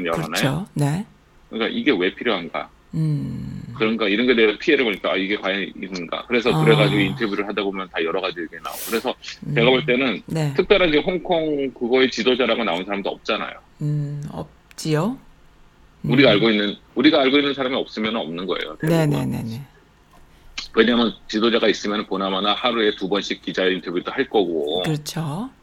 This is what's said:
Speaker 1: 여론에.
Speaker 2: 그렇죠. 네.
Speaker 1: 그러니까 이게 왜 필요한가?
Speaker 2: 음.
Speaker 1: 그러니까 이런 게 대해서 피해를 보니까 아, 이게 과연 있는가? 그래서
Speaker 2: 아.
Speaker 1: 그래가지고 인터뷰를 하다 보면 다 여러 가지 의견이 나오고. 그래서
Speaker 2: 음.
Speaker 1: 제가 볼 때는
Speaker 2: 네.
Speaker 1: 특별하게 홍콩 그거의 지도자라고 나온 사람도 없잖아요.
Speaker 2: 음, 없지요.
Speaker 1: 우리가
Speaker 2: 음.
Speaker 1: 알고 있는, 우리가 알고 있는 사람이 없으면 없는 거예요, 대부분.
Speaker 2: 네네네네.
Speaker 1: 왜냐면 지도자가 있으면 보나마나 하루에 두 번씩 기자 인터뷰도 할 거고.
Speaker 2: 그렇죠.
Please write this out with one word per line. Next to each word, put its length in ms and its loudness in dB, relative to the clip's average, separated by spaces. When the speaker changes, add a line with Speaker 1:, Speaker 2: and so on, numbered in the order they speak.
Speaker 1:
여론에. 200 -2
Speaker 2:
그렇죠. 480 -2
네. 300 0
Speaker 1:
그러니까 260 -4
이게 140 0
왜 240 2
필요한가? 560 -4
Speaker 2:
음. 640 -4
Speaker 1:
그러니까 320 0
이런 200 2
게 80 6
대해서 220 6
피해를 260 4
보니까 280 0
아, 40 0
이게 200 0
과연 360 -4
있는가? 460 -8
그래서 260 2
Speaker 2:
아. 100 2
Speaker 1:
그래가지고 360 6
인터뷰를 480 -2
하다 160 -2
보면 280 -4
다 120 -2
여러 160 -2
가지 180 -4
의견이 240 -10
나오고. 160 -10
그래서 260 -2
Speaker 2:
음. 60 -4
Speaker 1:
제가 160 6
볼 140 4
때는 420 0
Speaker 2:
네. 280 -2
Speaker 1:
특별하게 460 4
홍콩 720 0
그거의 400 2
지도자라고 500 2
나온 220 -2
사람도 260 -4
없잖아요. 420 -6
Speaker 2:
음, 480 -4
없지요. 880 -4
Speaker 1:
우리가 240 6
Speaker 2:
음. 60 6
Speaker 1:
알고 160 4
있는, 260 0
우리가 260 4
알고 180 4
있는 160 0
사람이 200 -2
없으면 400 -4
없는 320 -6
거예요, 340 -6
대부분. 100 0
Speaker 2:
네네네네. 720 0
Speaker 1:
왜냐면 380 2
지도자가 400 2
있으면 380 -2
보나마나 480 -2
하루에 420 0
두 120 -6
번씩 340 -2
기자 240 -2
인터뷰도 440 -2
할 180 -4
거고. 540 0
Speaker 2:
그렇죠. 680 -4